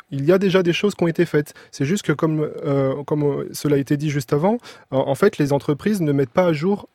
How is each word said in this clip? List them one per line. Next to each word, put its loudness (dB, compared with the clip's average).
il -4
y 4
a 6
déjà 2
des 2
choses 0
qui 0
ont 2
été 2
faites. -2
C'est -4
juste -2
que, 0
comme, 0
euh, 0
comme, -2
euh, -2
cela 0
a 2
été 0
dit -2
juste -4
avant, 2
euh, 0
en 0
fait, 2
les 2
entreprises -2
ne 0
mettent 0
pas 2
à 2
jour, -2